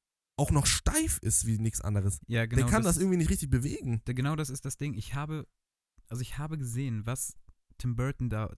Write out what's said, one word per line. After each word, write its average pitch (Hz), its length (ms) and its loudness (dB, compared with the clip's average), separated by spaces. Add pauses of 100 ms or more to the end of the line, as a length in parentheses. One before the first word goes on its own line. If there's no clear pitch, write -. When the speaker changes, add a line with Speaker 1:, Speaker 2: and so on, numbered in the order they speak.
(400)
Speaker 1:
auch 143 120 4
noch 143 140 6
steif - 560 2
ist - 240 2
wie 113 120 2
nix 110 240 -2
anderes. 101 460 0
Speaker 2:
Ja, 117 140 0
Speaker 1:
Der 113 60 0
Speaker 2:
genau, 123 200 4
Speaker 1:
kann 220 160 4
Speaker 2:
das 170 120 6
Speaker 1:
das 165 60 2
irgendwie 185 160 4
nicht 160 120 4
richtig 170 200 0
bewegen. 123 560 0
Speaker 2:
da, 123 80 -2
genau 139 220 0
das 151 140 -4
ist 131 160 -8
das 139 120 -8
Ding. 147 160 -4
Ich - 220 -8
habe, 151 320 -6 (640)
also 113 120 -6
ich - 160 -8
habe 156 200 -6
gesehen, 120 480 -4
was - 300 -6 (420)
Tim 123 180 -2
Burton 123 340 -2
da 110 280 -4